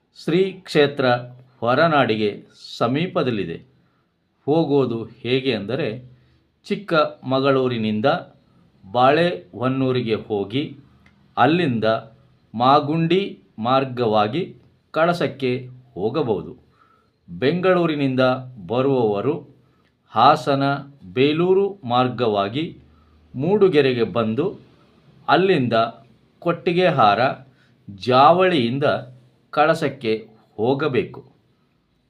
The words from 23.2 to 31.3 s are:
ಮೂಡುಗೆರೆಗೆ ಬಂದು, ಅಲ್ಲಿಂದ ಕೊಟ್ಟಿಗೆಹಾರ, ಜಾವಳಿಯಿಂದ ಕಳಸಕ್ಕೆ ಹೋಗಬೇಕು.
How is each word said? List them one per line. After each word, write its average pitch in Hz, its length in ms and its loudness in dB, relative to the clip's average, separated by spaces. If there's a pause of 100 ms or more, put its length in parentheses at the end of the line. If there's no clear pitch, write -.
ಮೂಡುಗೆರೆಗೆ 143 680 2
ಬಂದು, 113 580 -4 (680)
ಅಲ್ಲಿಂದ 151 440 2 (680)
ಕೊಟ್ಟಿಗೆಹಾರ, 165 800 2 (680)
ಜಾವಳಿಯಿಂದ 139 960 2 (640)
ಕಳಸಕ್ಕೆ 147 800 -2 (280)
ಹೋಗಬೇಕು. 127 760 -4 (760)